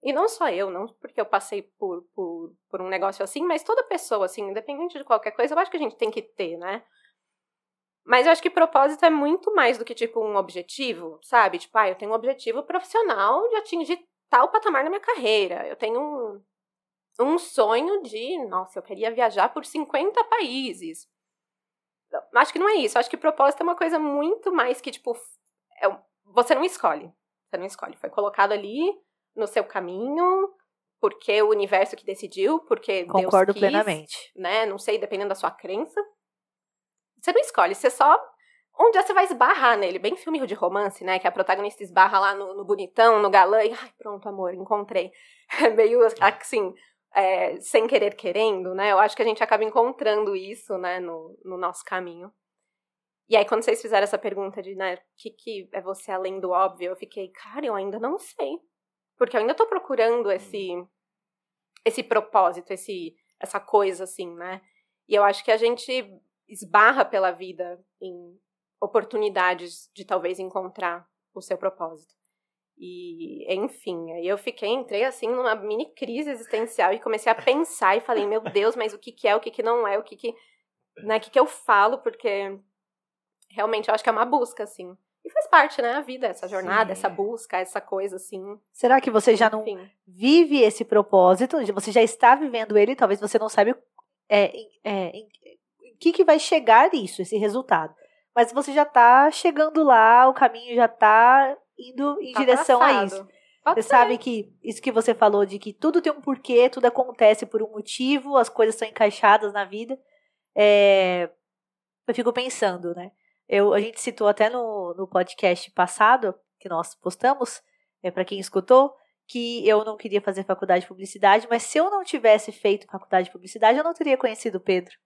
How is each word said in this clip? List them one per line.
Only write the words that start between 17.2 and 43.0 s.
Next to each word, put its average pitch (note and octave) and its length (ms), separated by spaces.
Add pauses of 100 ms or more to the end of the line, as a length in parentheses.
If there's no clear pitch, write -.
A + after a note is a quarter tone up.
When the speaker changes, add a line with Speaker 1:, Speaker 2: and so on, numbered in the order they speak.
Speaker 1:
um D4 180
sonho D4 640
de, B3 440
nossa, F#3 320
eu F3+ 40
queria G#3+ 300
viajar A3 400
por D4 120
cinquenta E4 600
países. B3+ 840 (1000)
Não, - 120 (180)
acho D4+ 120
que E4+ 60
não F#4+ 100
é G#4+ 80
isso. B3 220
Acho - 120
que - 60
propósito C#4+ 440
é E4 40
uma E4+ 120
coisa E4 220
muito D#4 540
mais B3+ 280
que, C#4+ 100
tipo, - 260 (640)
é - 80
um, - 100 (260)
você A#3+ 300
não C#4 100
escolhe. D#3+ 480 (360)
Você - 100
não F3+ 80
escolhe. - 300
Foi - 140
colocado G3+ 420
ali A3 400 (420)
no A3 120
seu G#3 180
caminho, C#4+ 840 (520)
porque G#3 420
o G#3+ 80
universo G3 460
que - 80
decidiu, G3 560
porque G3 440
Deus F#3 200
Speaker 2:
Concordo F#3+ 280
Speaker 1:
quis, G3+ 80
Speaker 2:
plenamente. G3 760
Speaker 1:
né? F#3+ 300
Não G3 120
sei, A3 200
dependendo G3+ 320
da G3 40
sua - 160
crença. A3 500 (1200)
Você - 120
não G#4+ 80
escolhe, F4+ 340
você - 160
só, D4+ 260 (600)
um A4+ 140
dia F#4+ 100
você - 100
vai F#4+ 120
esbarrar C4 520
nele, F#3+ 220
bem G#3+ 180
filme D#4 300
de F#3+ 80
romance, G3 500
né? F#3 140
Que F#3 80
a F3+ 60
protagonista G3+ 500
esbarra F#3+ 380
lá G3 140
no, G3 200
no G3+ 100
bonitão, G#3 560